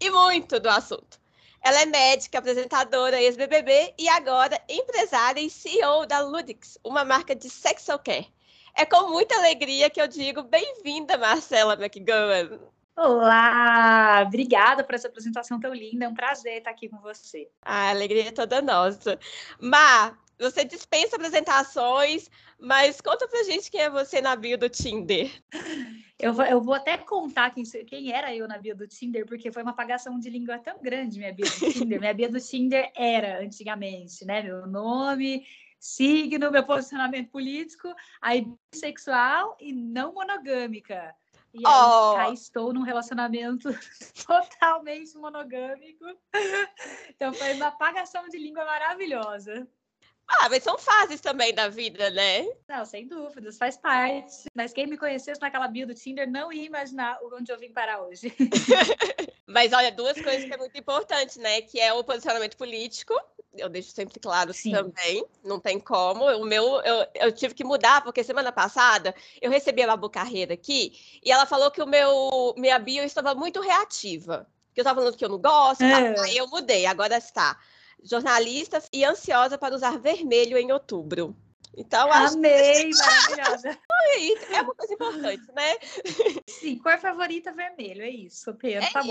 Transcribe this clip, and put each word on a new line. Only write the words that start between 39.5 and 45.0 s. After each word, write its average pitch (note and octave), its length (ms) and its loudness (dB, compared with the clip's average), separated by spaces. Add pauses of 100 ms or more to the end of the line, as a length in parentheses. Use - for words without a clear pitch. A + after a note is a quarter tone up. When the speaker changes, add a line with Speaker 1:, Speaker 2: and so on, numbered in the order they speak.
Speaker 2:
e C#4+ 120 -14
não B3+ 420 -8
monogâmica. B3 1000 -8 (400)
E A#3 40 -18
aí, A#3 140 -12
Speaker 1:
Oh! A#3+ 440 8
Speaker 2:
cá F#3+ 140 0
estou B3 440 -8
num C4 80 -4
relacionamento A#3+ 880 -6
<laughs> - 540 -16
totalmente D#4+ 880 0